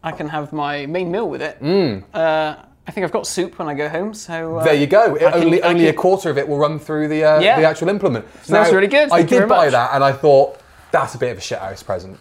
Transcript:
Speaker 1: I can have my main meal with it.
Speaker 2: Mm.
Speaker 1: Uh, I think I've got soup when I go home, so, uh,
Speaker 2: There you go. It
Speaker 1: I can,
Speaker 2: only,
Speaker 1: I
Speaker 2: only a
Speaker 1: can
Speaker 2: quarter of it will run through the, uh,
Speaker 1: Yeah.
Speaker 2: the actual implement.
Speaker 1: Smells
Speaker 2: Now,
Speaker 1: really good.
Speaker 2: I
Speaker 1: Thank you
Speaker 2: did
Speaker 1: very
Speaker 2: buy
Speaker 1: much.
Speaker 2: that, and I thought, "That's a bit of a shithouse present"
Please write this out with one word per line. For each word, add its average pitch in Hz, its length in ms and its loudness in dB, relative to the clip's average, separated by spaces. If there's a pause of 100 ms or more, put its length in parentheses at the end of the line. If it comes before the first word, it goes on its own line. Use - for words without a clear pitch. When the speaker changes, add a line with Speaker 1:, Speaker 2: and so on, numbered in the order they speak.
Speaker 1:
I 165 120 -10
can 151 160 -10
have 151 240 -8
my 143 320 -6
main 170 260 -6
meal 202 180 -4
with 135 120 -8
it. 151 200 -10
Speaker 2:
Mm. 139 420 0 (100)
Speaker 1:
Uh, 156 420 -2 (320)
I 165 40 -16
think 202 120 -6
I've 160 80 -4
got - 160 -4
soup 185 320 -6
when 170 80 -6
I 147 60 -6
go 147 160 -6
home, 185 240 -6
so, 165 460 -10
uh, 160 40 -2
Speaker 2:
There 156 100 4
you 143 140 0
go. 208 280 4
It 156 120 0
Speaker 1:
I 151 40 4
can, 170 120 2
Speaker 2:
only, 170 180 2
Speaker 1:
I - 80 0
Speaker 2:
only 170 200 4
a - 40 2
Speaker 1:
can - 80 -6
Speaker 2:
quarter 185 280 0
of 139 80 -2
it 139 100 -2
will 147 100 -2
run 151 220 0
through 151 300 -4
the, 156 160 -2
uh, 151 160 4
Speaker 1:
Yeah. 226 180 4
Speaker 2:
the 160 80 4
actual 160 220 0
implement. 185 360 -2 (200)
Speaker 1:
Smells 208 240 4
Speaker 2:
Now, 233 60 6
Speaker 1:
really 196 120 4
good. 277 240 2
Speaker 2:
I 170 60 4
Speaker 1:
Thank - 60 4
you - 40 0
Speaker 2:
did 247 120 2
Speaker 1:
very 233 100 2
Speaker 2:
buy 180 160 4
Speaker 1:
much. 139 80 2
Speaker 2:
that, 120 200 2
and 139 120 2
I 135 80 2
thought, 135 440 2 (340)
"That's 139 240 -2
a - 20 -12
bit 123 160 -4
of 92 40 -12
a 92 40 -16
shithouse 98 440 -10
present" 95 360 -10